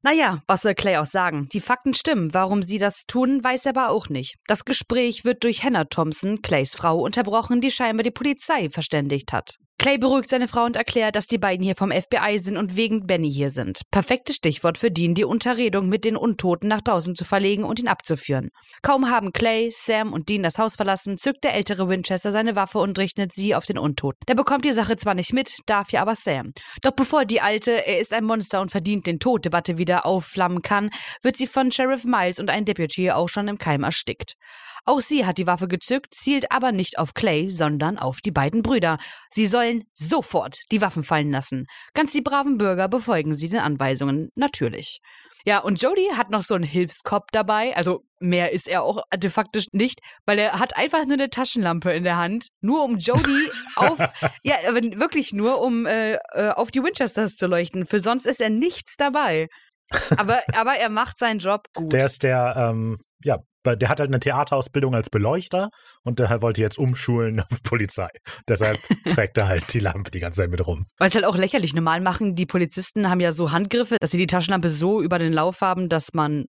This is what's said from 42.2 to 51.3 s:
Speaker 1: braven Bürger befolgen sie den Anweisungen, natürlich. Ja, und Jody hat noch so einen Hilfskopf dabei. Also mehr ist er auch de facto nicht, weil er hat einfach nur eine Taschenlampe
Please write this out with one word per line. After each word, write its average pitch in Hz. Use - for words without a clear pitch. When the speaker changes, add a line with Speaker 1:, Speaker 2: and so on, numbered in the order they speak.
Speaker 1:
braven 277
Bürger 190
befolgen 190
sie 147
den 214
Anweisungen, 139
natürlich. -
Ja, 202
und 190
Jody 370
hat 220
noch 208
so 220
einen 175
Hilfskopf 180
dabei. 214
Also 175
mehr 175
ist 180
er 185
auch 202
de 185
facto 214
nicht, 226
weil 208
er 208
hat 254
einfach 302
nur 277
eine 269
Taschenlampe 180